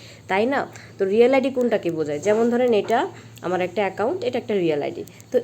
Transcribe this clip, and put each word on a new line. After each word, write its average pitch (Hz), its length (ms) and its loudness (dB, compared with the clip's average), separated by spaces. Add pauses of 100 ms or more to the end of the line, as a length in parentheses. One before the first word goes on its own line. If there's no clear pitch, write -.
(280)
তাই 202 180 2
না? 269 220 -2 (300)
তো 196 80 0
রিয়েল 233 280 4
আইডি 269 160 2
কোনটাকে 214 420 0
বোঝায়? 151 280 -4
যেমন 214 300 2
ধরেন 240 240 2
এটা 220 340 2 (340)
আমার 180 200 -2
একটা 180 200 -2
অ্যাকাউন্ট, 208 420 -2
এটা 247 140 -4
একটা 226 160 -4
রিয়েল 160 300 0
আইডি। - 200 -8 (280)
তো 247 120 2